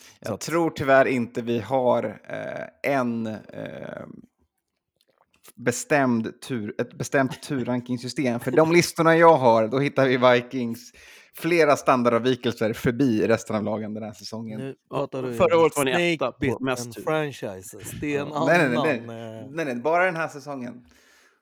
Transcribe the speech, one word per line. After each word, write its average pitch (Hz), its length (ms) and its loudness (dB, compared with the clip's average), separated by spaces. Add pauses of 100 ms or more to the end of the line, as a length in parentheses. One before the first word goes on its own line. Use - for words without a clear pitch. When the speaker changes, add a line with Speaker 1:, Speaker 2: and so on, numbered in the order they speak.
(220)
Speaker 1:
så - 60 -12
Speaker 2:
Jag 113 60 -4
Speaker 1:
att 95 60 -8
Speaker 2:
tror 160 300 -2
tyvärr 135 360 4
inte 120 360 -2
vi 117 180 -2
har, 120 440 0 (240)
eh, - 640 -8
en, 120 340 -2
eh, - 800 -12 (1500)
bestämd 120 920 0
tur-, 107 320 -6
ett 123 180 -8
bestämt 135 440 -2
turrankingsystem. 123 1000 -4
För 131 100 -6
de 160 220 4
listorna 165 440 4
jag 165 200 8
har, 113 320 4
då 127 100 -2
hittar 135 300 2
vi 127 80 4
Vikings 123 760 2 (420)
flera 160 420 4
standardavvikelser 120 960 2
förbi 120 560 0
resten 110 280 0
av 104 80 -2
lagen 107 300 -6
den 110 80 -10
här 107 100 -12
säsongen. 110 480 -12
Speaker 3:
Nu 135 140 -12 (160)
Speaker 1:
Ja, 131 60 -8
Speaker 3:
pratar 135 260 -6
du 127 120 -8
Speaker 1:
förra 180 220 4
Speaker 3:
om 165 60 6
Speaker 1:
året 156 140 2
var 143 80 2
ni 170 300 2
etta 139 180 -4
på - 60 -20
Speaker 3:
snake-bitten 127 260 -2
Speaker 1:
mest 123 320 -4
tur. 104 60 -12
Speaker 3:
franchises. 113 880 -6 (100)
Det 147 160 -2
är 139 40 -2
en 143 80 -8
Speaker 2:
Ja. 147 180 -2
Nej, 165 120 6
nej, 156 100 4
nej, 123 80 0 (240)
Speaker 3:
annan, 117 60 -14
Speaker 2:
nej. 113 340 -12
Speaker 3:
eh, 123 100 -14
Speaker 2:
Nej, 156 140 -8
nej, 131 100 -6
bara 156 300 2
den 185 120 0
här 160 120 -4
säsongen. 131 580 -14 (560)